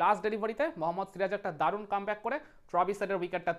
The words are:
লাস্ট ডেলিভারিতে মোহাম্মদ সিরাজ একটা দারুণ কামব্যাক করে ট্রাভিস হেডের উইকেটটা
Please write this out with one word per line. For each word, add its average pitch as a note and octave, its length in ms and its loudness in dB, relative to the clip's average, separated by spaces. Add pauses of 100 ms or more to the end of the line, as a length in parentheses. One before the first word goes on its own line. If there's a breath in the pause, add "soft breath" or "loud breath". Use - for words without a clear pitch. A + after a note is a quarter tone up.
লাস্ট G3 240 6
ডেলিভারিতে A3 380 0 (160)
মোহাম্মদ F3+ 320 0
সিরাজ F#3 260 0
একটা G3+ 120 -4 (100)
দারুণ F#3 320 2
কামব্যাক G3+ 340 -2
করে B3 100 0 (340 loud breath)
ট্রাভিস F#3 320 2
হেডের G3 200 0
উইকেটটা F3 360 -2